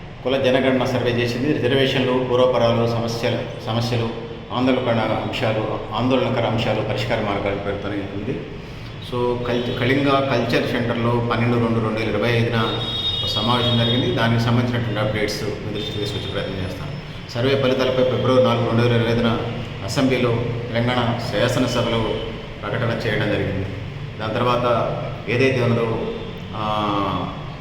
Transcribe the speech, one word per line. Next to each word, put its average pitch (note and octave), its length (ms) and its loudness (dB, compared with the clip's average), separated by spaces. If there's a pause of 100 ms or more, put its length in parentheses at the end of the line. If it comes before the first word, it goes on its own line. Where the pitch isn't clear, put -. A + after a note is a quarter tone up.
(240)
కుల C3 120 2
జనగణన B2+ 480 4
సర్వే A#2+ 260 0
చేసింది. A#2+ 420 0
రిజర్వేషన్లు, B2+ 720 2
పూర్వపరాలు, A#2+ 640 4
సమస్యలు, A2+ 520 0 (280)
సమస్యలు, A#2 420 0 (460)
ఆందోళనకర B2 380 2
అంశాలు, A2 840 0 (160)
ఆందోళనకర A#2+ 520 2
అంశాలు, A2 340 0
పరిష్కార - 400 -2
మార్గాలు G2+ 360 -2
పేరుతోనే G2 400 -4
ఉంది. G2+ 440 -6 (720)
So, B2 340 0
కల్-, B2 340 -2
కళింగ C#3 280 2
కల్చర్ C3+ 600 2
సెంటర్లో A#2+ 600 0
పన్నెండు A#2+ 260 2
రెండు A2+ 240 2
రెండు A2 200 0
వేల A2 80 -2
ఇరవై G#2+ 220 0
ఐదున A#2 280 2 (640)
ఒక G#2 60 -2
సమావేశం A#2 500 2
జరిగింది. A#2+ 360 2
దానికి A#2 280 2
సంబంధించినటువంటి A#2 580 0
అప్‌డేట్స్ G#2 440 -2
మీ G2+ 300 -6
దృష్టికి G#2 240 -6
తీసుకొచ్చే - 340 -4
ప్రయత్నం F#2 320 -4
చేస్తాను. - 280 -8 (380)
సర్వే B2+ 320 0
ఫలితాలపై B2+ 420 2
ఫిబ్రవరి B2 400 4
నాలుగు A#2 220 2
రెండు A2+ 160 2
వేల A#2+ 100 4
ఇరవై A2+ 200 2
ఐదున A2+ 260 2 (460)
అసెంబ్లీలో B2 460 2 (420)
తెలంగాణ A#2+ 460 2 (140)
శాసనసభలో A#2 720 2 (580)
ప్రకటన A2+ 440 -2
చేయడం G#2 240 0
జరిగింది. F#2+ 360 -2 (540)
దాని A2 140 -4
తర్వాత A#2+ 300 2 (640)
ఏదైతే B2 340 2
ఉన్నదో, A2+ 360 2 (560)
ఆ, G#2 760 0 (280)